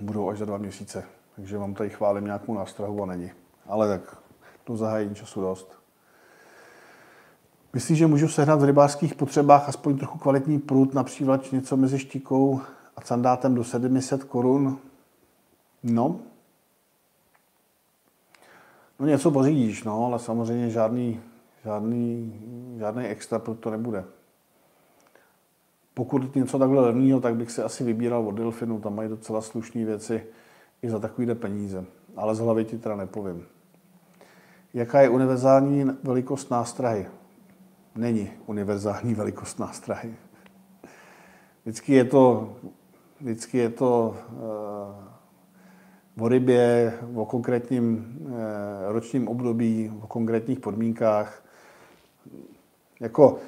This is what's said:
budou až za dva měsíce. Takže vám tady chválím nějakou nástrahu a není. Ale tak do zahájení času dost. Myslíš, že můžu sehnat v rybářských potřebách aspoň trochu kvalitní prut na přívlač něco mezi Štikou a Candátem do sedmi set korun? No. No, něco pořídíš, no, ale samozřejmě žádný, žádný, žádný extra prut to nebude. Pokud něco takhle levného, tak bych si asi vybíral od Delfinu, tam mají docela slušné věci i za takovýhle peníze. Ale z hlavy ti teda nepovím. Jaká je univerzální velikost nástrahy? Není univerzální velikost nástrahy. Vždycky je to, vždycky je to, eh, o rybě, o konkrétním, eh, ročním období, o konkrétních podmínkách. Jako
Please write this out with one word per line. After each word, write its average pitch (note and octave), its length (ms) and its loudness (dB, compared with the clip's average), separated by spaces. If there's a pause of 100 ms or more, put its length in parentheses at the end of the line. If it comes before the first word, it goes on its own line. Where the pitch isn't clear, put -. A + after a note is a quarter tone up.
budou G2+ 300 -4
až G#2 80 -6
za G#2+ 60 -8
dva G2+ 140 -6
měsíce. G2 460 -12 (320)
Takže G2+ 220 -10
vám G2+ 160 -6
tady G2+ 160 -4
chválím G2+ 340 0
nějakou G2+ 300 -6
nástrahu G2+ 480 -6
a F#2+ 40 -4
není. F2+ 240 -8 (360)
Ale G#2+ 220 2
tak F#2+ 280 -4 (500)
do A#2+ 100 -6
zahájení G#2+ 380 -2
času - 260 -12
dost. - 420 -8 (1900)
Myslíš, D3+ 240 2
že E3 80 6
můžu D3+ 220 6
sehnat D3+ 320 4
v C#3 40 6
rybářských C#3+ 500 4
potřebách C#3+ 540 6
aspoň C#3 300 -2
trochu C3+ 200 -10
kvalitní C#3 400 2
prut C3+ 360 4
na C3+ 100 0
přívlač C3+ 460 -2
něco C3 260 -2
mezi C3+ 220 2
Štikou C3+ 640 0 (360)
a - 40 -16
Candátem B2+ 540 2
do A#2+ 100 0
sedmi B2+ 380 0
set C3+ 220 -4
korun? C3+ 540 2 (1040)
No. B2 380 0 (2750)
No, C3+ 80 -2
něco D3+ 240 4
pořídíš, C3+ 540 2
no, A2 200 -2
ale B2 140 -2
samozřejmě A#2 520 -4
žádný, A2+ 500 -2 (440)
žádný, A2+ 680 -4 (440)
žádný A2 280 -4
extra G#2+ 320 -4
prut A2 220 -8
to A2+ 100 -6
nebude. A2 340 -4 (1900)
Pokud C3 400 -2
něco C3+ 240 0
takhle C3 240 6
levného, B2+ 380 4
tak A#2 160 0
bych A#2 140 -6
si A#2+ 120 -6
asi A2+ 220 -6
vybíral A#2 440 0
od G2+ 40 -4
Delfinu, A2+ 480 -4
tam G2+ 140 -6
mají A2 140 -6
docela A2 320 -6
slušné A2+ 440 -6
věci A2 420 -4 (560)
i A#2+ 80 -4
za A2 80 -2
takovýhle A#2 360 -4
peníze. G2+ 500 -6 (320)
Ale G#2+ 180 -2
z G#2+ 40 -4
hlavy A2+ 260 0
ti A2+ 140 -10
teda A2 180 -6
nepovím. F#2+ 500 -8 (1300)
Jaká A#2+ 260 4
je C3+ 80 10
univerzální C3+ 760 4 (180)
velikost C3 480 -4
nástrahy? A#2 560 -2 (880)
Není A2 360 -2 (160)
univerzální G#2 680 -4
velikost G#2 440 -6
nástrahy. A2+ 560 -8 (1500)
Vždycky A2+ 300 -4
je C3 120 8
to, A#2+ 480 6 (680)
vždycky A#2+ 380 -6
je A#2 100 2
to, A#2 480 2 (120)
eh, G#2 720 -12 (1160)
o A2+ 80 0
rybě, A#2+ 640 4 (200)
o A2 100 -4
konkrétním, A#2+ 920 -2 (100)
eh, G#2 640 -6
ročním A2+ 360 -2
období, A2+ 640 -2 (100)
o A2 40 -14
konkrétních A#2 540 -2
podmínkách. A2 840 0 (1600)
Jako A#2+ 460 6